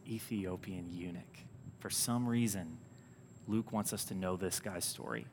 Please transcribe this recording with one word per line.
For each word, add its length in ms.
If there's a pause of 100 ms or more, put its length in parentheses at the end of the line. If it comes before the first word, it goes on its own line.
Ethiopian 800
eunuch. 500 (400)
For 100
some 360
reason, 520 (680)
Luke 280
wants 180
us 140
to 100
know 220
this 240
guy's 240
story. 480